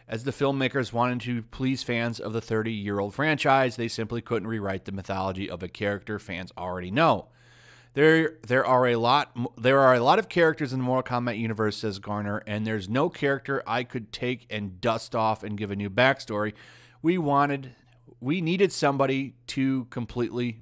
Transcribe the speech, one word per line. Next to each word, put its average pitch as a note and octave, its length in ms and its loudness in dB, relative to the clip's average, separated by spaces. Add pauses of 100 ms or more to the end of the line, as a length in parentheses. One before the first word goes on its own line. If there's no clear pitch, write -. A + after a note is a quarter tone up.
As A#2 180 -8
the C3+ 80 -4
filmmakers C3+ 600 0
wanted A#2+ 300 0
to A#2+ 220 -4
please C3 380 -4
fans A#2 380 -4
of G#2+ 140 -6
the A2+ 80 -4
thirty-year-old G#2 720 -2
franchise, C3+ 640 2
they A#2 120 -2
simply A2+ 320 -6
couldn't A2 280 -4
rewrite G2+ 360 -4
the G2+ 80 -10
mythology F#2+ 560 -4
of F2 140 -10
a F2+ 60 -8
character G2+ 500 -4
fans F#2 400 -10
already F2+ 320 -6
know." B2+ 380 2 (680)
There, D#3+ 520 4
there B2+ 180 2
are B2+ 220 4
a A#2+ 100 2
lot, B2 400 2 (200)
there C3 240 4
are C3 140 8
a A#2+ 60 4
lot D3+ 200 6
of - 80 -4
characters D#3 440 2
in C3 60 -2
the B2+ 60 -2
Mortal B2+ 360 0
Kombat A#2+ 180 -4
universe, A2 400 -2
says G2+ 200 -4
Garner, G#2 480 -6
"and G#2+ 200 -4
there's G#2+ 220 -4
no C3 200 0
character C#3 580 -2
I A#2+ 160 -2
could B2 300 -10
take B2 380 -6
and G2+ 300 -8
dust A#2 360 -2
off A2 260 0
and G#2 160 -8
give G#2 120 -4
a G2+ 60 -6
new G2+ 140 -4
backstory. G#2+ 640 2 (500)
We F3 160 2
wanted, C#3 560 0 (460)
we D3 200 0
needed F3+ 320 2
somebody C3+ 600 0 (140)
to C3+ 380 0
completely A#2+ 760 -4